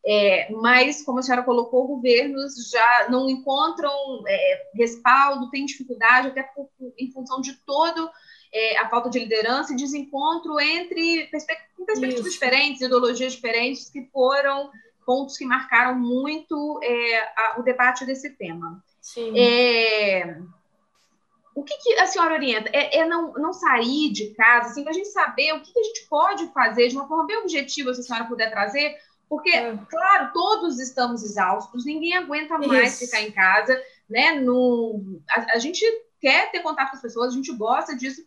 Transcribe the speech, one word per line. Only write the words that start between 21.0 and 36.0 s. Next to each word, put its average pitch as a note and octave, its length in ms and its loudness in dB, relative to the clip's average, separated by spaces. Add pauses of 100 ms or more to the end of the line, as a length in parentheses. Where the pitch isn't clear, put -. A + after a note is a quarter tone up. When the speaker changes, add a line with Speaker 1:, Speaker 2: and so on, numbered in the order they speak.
Speaker 1:
o C#4+ 80 -6
que D5 160 -8
que A#4+ 200 2
a F#4 80 6
senhora E4+ 280 0
orienta? A#3 380 -2
É, C#4+ 260 2
é D#4+ 80 4
não, E4 280 -2
não D4+ 180 -4
sair C4+ 600 0
de G#3 220 -6
casa, A#3 360 4
assim, C#4+ 140 -10
pra D#4 80 -6
gente G4 160 -4
saber D#4 460 0
o D#4 60 -6
que - 120 -20
que A#4+ 80 2
a - 40 2
gente - 240 -8
pode F4 440 2
fazer A#3+ 360 2
de B3+ 80 -2
uma C#4 120 -6
forma D#4+ 180 0
bem G#4+ 120 -4
objetiva, C#4+ 560 -4
se B3 60 -8
a - 20 -10
senhora A#3 240 -6
puder A3+ 240 -2
trazer, A#3+ 460 -2 (320)
porque, D4+ 220 -2
Speaker 2:
É. A#3 260 0 (140)
Speaker 1:
claro, F#4 420 2
todos F4 480 0
estamos A#3+ 420 -4
exaustos, G3+ 640 -2
ninguém D#4 320 -2
aguenta D#4 400 -4
mais B3+ 380 2
Speaker 2:
Isso. B3+ 120 -10
Speaker 1:
ficar A3 160 -2
em G#3+ 80 -8
casa, G#3 480 2 (300)
né? D4 280 2
No, A#3 920 0
a, A3+ 280 0
a - 20 2
gente E4 260 -2 (360)